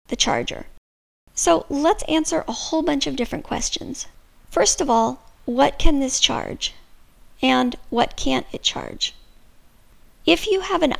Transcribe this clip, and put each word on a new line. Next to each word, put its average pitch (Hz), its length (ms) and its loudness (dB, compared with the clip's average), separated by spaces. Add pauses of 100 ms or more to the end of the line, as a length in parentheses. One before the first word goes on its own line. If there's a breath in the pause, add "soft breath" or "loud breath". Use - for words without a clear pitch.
the 247 80 -4
charger. - 500 -2 (720)
So - 340 2
let's 294 340 0
answer 311 440 0
a - 40 -6
whole 311 320 -4
bunch 294 240 0
of - 80 -6
different 233 280 -4
questions. - 640 -6 (420)
First - 320 2
of 294 80 -2
all, 226 340 2 (220)
what 254 340 2
can 294 200 8
this 269 200 0
charge? - 540 -2 (680)
And 254 340 2 (140)
what - 260 0
can't - 360 -2
it - 120 -10
charge? - 500 -6 (1120)
If 339 220 2
you 381 140 2
have 359 220 0
an 262 160 2